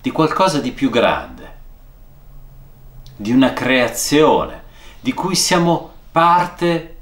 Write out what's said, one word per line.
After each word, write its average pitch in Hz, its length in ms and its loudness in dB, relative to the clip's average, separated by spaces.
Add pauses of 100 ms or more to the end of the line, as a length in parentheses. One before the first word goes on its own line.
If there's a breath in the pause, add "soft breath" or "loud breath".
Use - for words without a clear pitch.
di 127 100 -4
qualcosa 160 480 0
di 123 140 -6
più 131 160 -2
grande, 104 600 -2 (1600)
di 107 160 -6
una 131 220 4
creazione 127 1080 0 (360 loud breath)
di 127 140 -4
cui 180 220 -4
siamo - 560 0 (200)
parte 170 920 0